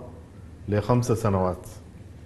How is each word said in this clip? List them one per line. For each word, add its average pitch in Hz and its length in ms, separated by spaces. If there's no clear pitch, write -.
لخمس 120 440
سنوات، 95 540